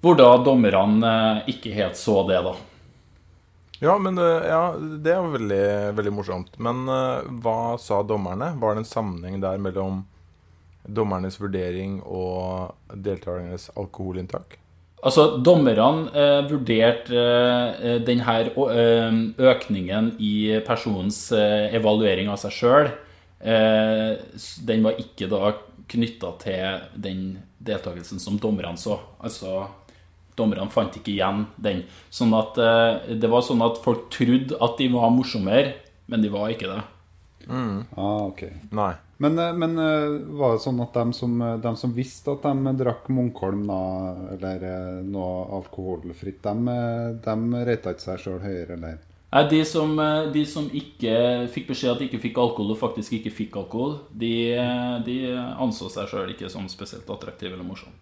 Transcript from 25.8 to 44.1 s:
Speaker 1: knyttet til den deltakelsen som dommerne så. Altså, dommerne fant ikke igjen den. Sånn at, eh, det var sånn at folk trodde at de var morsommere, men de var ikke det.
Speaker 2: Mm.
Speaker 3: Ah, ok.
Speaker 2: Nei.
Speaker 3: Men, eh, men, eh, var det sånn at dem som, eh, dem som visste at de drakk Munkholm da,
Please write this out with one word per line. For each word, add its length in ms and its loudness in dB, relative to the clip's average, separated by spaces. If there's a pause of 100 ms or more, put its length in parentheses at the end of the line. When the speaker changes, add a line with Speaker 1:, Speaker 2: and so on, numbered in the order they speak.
Speaker 1:
knyttet 520 -4
til 400 -4 (200)
den 380 -8 (260)
deltakelsen 560 -8
som 180 -4
dommerne 380 -2
så. 220 -4 (260)
Altså, 420 -6 (680)
dommerne 340 0
fant 240 0
ikke 220 -6
igjen 300 0 (120)
den. 240 -2 (280)
Sånn 260 2
at, 220 0
eh, 560 4
det 140 0
var 120 6
sånn 240 0
at 180 2
folk 280 0
trodde 500 2
at 160 0
de 120 0
var 220 4
morsommere, 640 2 (340)
men 120 0
de 80 2
var 220 -2
ikke 180 -6
det. 140 -6 (640)
Speaker 2:
Mm. 380 -4 (100)
Speaker 3:
Ah, 320 -2
ok. 160 -12 (260)
Speaker 2:
Nei. 220 -2 (260)
Speaker 3:
Men, 200 0
eh, 140 0
men, 260 -2
eh, 400 0 (200)
var 180 4
det 60 -2
sånn 180 -2
at 140 -6
dem 180 0
som, 300 -2
eh, 160 -2
dem 180 -4
som 160 -4
visste 400 -6
at 100 -6
de 300 0 (120)
drakk 240 -2
Munkholm 580 -2
da, 680 -6